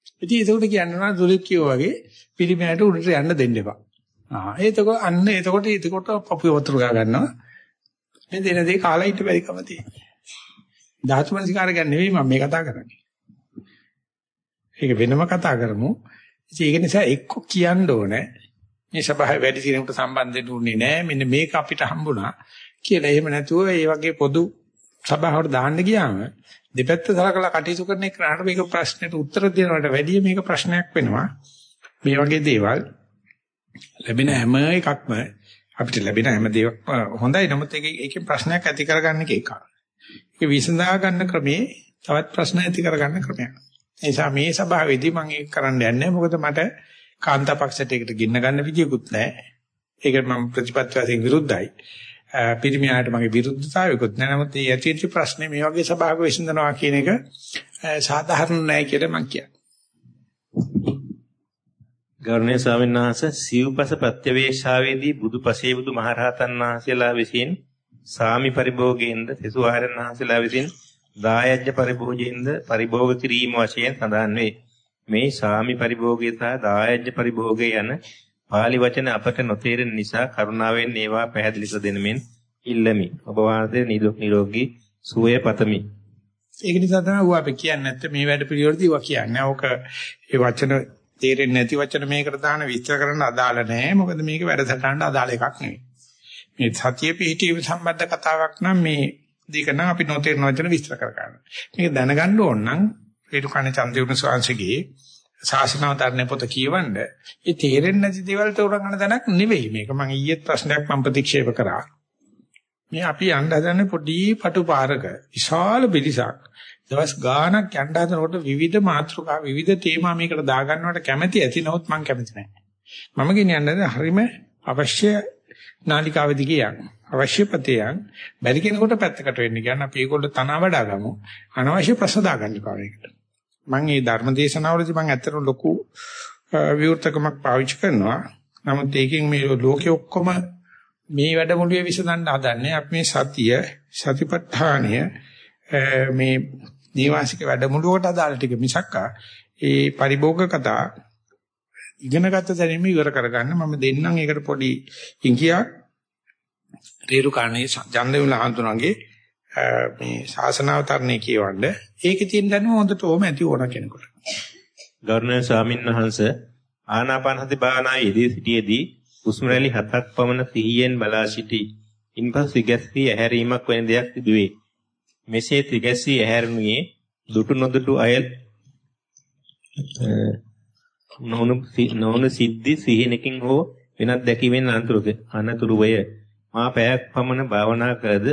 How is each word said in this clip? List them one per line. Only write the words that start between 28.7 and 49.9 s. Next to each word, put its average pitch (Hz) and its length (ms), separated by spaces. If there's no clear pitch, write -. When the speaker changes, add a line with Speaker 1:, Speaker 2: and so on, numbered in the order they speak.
Speaker 1:
උත්තර 156 360
දෙනවට 170 400
වැඩිය 147 320
මේක 190 200
ප්‍රශ්නයක් 175 500
වෙනවා. 123 360
මේ 139 180
වගේ 147 240
දේවල් 120 400
ලැබෙන 127 320
හැම 123 280
එකක්ම 151 540
අපිට 123 220
ලැබෙන 104 260
හැම 113 220
දේක් 113 420
හොඳයි. 139 320
නමුත් 143 260
ඒක, 151 120
ඒකෙන් 139 280
ප්‍රශ්නයක් 165 380
ඇති 151 220
කරගන්න 156 360
එක 156 100
එකක්. - 200
ඒක - 160
විසඳා 165 520
ගන්න 185 300
ක්‍රමේ 160 340
තවත් 151 300
ප්‍රශ්න 175 300
ඇති 175 220
කරගන්න 160 400
ක්‍රමයක්. 127 320
ඒ 156 60
නිසා 147 220
මේ 147 220
සභාවේදී 160 600
මම 160 200
ඒක 147 180
කරන්න 135 260
යන්නේ 117 160
නැහැ. 143 200
මොකද 170 240
මට 147 240
කාන්තා 139 340
පක්ෂයට 135 360
ඒකට 117 220
ගින්න 110 220
ගන්න 135 300
විදියකුත් 151 420
නැහැ. 113 360